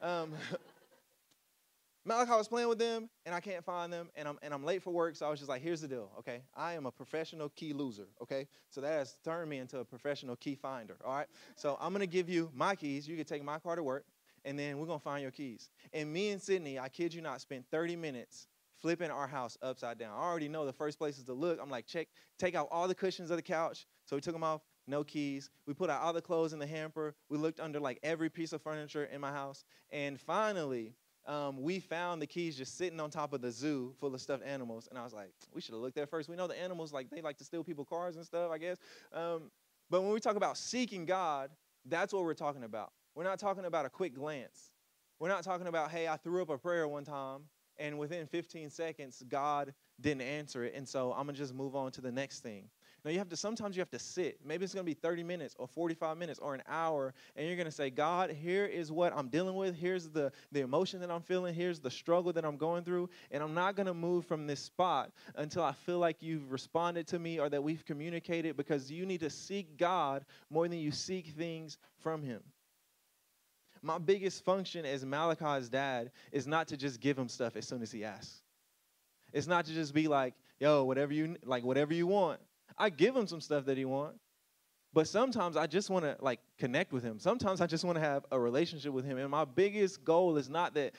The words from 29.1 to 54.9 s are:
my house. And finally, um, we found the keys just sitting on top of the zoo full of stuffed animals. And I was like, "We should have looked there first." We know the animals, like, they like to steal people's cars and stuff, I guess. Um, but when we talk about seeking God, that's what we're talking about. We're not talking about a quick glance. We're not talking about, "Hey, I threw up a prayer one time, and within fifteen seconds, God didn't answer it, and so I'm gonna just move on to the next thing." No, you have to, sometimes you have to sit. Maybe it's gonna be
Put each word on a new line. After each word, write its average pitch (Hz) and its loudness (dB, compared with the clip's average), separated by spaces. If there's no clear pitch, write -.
my 139 -4
house. 139 -6
And 143 -4
finally, 156 0
um, 143 -4
we 180 0
found 170 -4
the 147 -4
keys 165 -2
just 131 -8
sitting 165 -2
on 151 -2
top 147 -4
of 131 -2
the 123 -2
zoo 127 -2
full 143 -2
of 127 -6
stuffed 131 -2
animals. 120 -8
And 127 -12
I 120 -8
was 120 -12
like, 98 -12
"We 123 -10
should 113 -12
have 110 -6
looked 131 -4
there 143 -2
first." 160 -6
We 170 -8
know 180 -2
the 139 -6
animals, 170 -6
like, 131 -6
they 220 -8
like 151 -4
to - -18
steal 165 -4
people's 147 -6
cars 170 -2
and 165 -12
stuff, 170 0
I 160 -2
guess. 175 -2
Um, 165 -4
but 180 6
when 196 2
we 220 4
talk 220 2
about 170 2
seeking 208 -2
God, 151 0
that's 170 0
what 190 2
we're 160 2
talking 143 -2
about. 107 -6
We're 160 -6
not 190 0
talking 196 0
about 160 2
a 131 -2
quick 160 -4
glance. 139 -8
We're 170 -2
not 190 2
talking 180 -2
about, 160 2
"Hey, 165 0
I 156 2
threw 175 0
up 165 -2
a 143 0
prayer 170 2
one 147 -4
time, 139 -6
and 147 -4
within 156 -4
fifteen 165 -4
seconds, 156 -6
God 139 2
didn't 135 2
answer 143 -4
it, 120 -2
and 135 -8
so 127 0
I'm 139 -2
gonna 143 -4
just 135 -4
move 135 -4
on 135 -2
to 131 -14
the 127 -4
next 135 -4
thing." 104 -12
No, 151 -4
you 170 2
have 180 -2
to, 165 -8
sometimes 208 -4
you 185 0
have 165 -2
to 120 -6
sit. 170 -2
Maybe 175 -2
it's 190 -4
gonna 190 -4
be 165 0